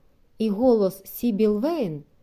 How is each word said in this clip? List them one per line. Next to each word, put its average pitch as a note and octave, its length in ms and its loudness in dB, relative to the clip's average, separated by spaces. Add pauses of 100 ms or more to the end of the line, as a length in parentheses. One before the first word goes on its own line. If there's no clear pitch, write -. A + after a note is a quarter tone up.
(380)
і A3 120 -2
голос G#3 540 2
Сібіл G#3+ 540 0
Вейн, A3 440 -4 (200)